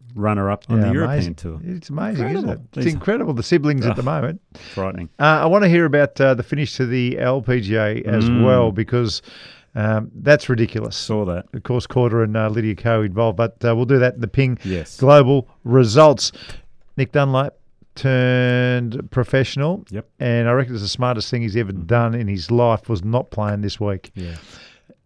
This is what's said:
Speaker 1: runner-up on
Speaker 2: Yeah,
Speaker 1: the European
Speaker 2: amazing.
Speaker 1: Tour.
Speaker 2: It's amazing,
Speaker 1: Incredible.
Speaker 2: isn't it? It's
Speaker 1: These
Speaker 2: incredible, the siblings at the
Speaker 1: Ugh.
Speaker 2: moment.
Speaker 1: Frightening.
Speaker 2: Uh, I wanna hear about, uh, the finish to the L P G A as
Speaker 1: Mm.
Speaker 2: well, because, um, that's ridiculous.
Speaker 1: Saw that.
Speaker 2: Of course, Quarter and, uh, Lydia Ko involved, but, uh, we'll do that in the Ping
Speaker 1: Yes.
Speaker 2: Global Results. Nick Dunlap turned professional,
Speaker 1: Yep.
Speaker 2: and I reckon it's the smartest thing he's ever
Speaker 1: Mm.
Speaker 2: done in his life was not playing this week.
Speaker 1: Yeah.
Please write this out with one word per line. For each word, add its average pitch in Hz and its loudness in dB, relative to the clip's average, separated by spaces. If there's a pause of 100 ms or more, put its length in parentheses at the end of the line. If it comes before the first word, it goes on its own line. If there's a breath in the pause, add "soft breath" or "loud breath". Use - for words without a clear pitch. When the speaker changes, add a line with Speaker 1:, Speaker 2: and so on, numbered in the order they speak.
(140)
Speaker 1:
runner-up 104 -2
on 117 0
Speaker 2:
Yeah, 104 4
Speaker 1:
the 98 0
European 139 0
Speaker 2:
amazing. 87 -2
Speaker 1:
Tour. 80 -12
Speaker 2:
It's 180 -12
amazing, 143 -6
Speaker 1:
Incredible. 151 -4
Speaker 2:
isn't 269 -4
it? - -8 (160)
It's 131 -4
Speaker 1:
These 160 0
Speaker 2:
incredible, 208 -2
the 117 -4
siblings 143 0
at 110 0
the 123 -6
Speaker 1:
Ugh. 123 -4
Speaker 2:
moment. 147 -4 (320 loud breath)
Speaker 1:
Frightening. 95 -8 (100)
Speaker 2:
Uh, 139 0 (180)
I 160 2
wanna 196 4
hear 170 4
about, 143 2
uh, 135 4
the 117 -4
finish - -4
to 131 -2
the 123 -2
L 127 -2
P 123 0
G 101 -4
A 110 -2
as 110 0
Speaker 1:
Mm. 120 4
Speaker 2:
well, 123 4
because, 110 -2 (540 loud breath)
um, 110 -2
that's 139 2
ridiculous. 113 -2
Speaker 1:
Saw 107 -4
that. 90 -6
Speaker 2:
Of - -12
course, 123 -4
Quarter 117 2
and, 107 -2
uh, 110 0
Lydia 107 -2
Ko 113 0
involved, 104 -2
but, 117 -2
uh, 117 2
we'll 120 0
do 131 4
that 123 4
in 123 -12
the 110 -4
Ping 135 0
Speaker 1:
Yes. 90 -6
Speaker 2:
Global 139 6 (160)
Results. 127 6 (680 loud breath)
Nick 131 -4
Dunlap 139 0 (420)
turned 123 0
professional, 139 -2
Speaker 1:
Yep. 101 -10 (140)
Speaker 2:
and 120 0
I 120 2
reckon 127 0
it's 104 -6
the 98 -6
smartest 123 -4
thing 120 -2
he's 107 -4
ever 101 -2
Speaker 1:
Mm. 85 -8
Speaker 2:
done 117 2
in 117 -4
his 98 -6
life 117 2
was 98 -4
not 117 -2
playing 104 -4
this 101 -6
week. 101 -6
Speaker 1:
Yeah. 85 -10 (680 loud breath)